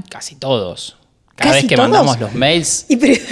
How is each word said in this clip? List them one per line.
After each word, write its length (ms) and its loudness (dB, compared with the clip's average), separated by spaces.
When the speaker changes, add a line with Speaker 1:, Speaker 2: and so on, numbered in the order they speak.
Speaker 1:
Casi 280 -16
todos. 600 -6
Cada 160 0
Speaker 2:
¿Casi 140 4
Speaker 1:
vez 60 -2
que 60 4
Speaker 2:
todos? 140 4
Speaker 1:
mandamos 300 2
los 140 -6
mails, 540 -2
Speaker 2:
Y 100 2
pero 160 4